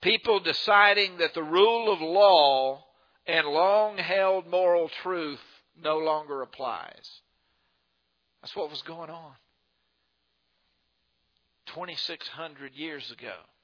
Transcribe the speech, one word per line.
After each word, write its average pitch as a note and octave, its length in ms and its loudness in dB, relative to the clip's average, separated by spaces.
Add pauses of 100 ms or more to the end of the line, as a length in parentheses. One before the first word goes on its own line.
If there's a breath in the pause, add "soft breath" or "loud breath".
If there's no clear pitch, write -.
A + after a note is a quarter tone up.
People G#3+ 400 0
deciding G3+ 760 2
that D#3+ 160 -2
the E3 80 -6
rule G#3+ 500 2
of F3 80 -4
law D#3 880 4 (400)
and D#3+ 200 0
long-held F#3+ 1000 0
moral F3 420 2 (140)
truth D#3+ 400 -8 (340)
no D#3 220 -2
longer D3+ 420 -4
applies. - 800 -12 (1200)
That's - 160 -16
what E3 140 -8
was D3+ 120 -16
going E3 280 -16
on. D#3+ 240 -20 (2250)
Twenty-six E3 600 -10
hundred C#3 460 -16
years D3 360 -12
ago A2+ 260 -16 (280)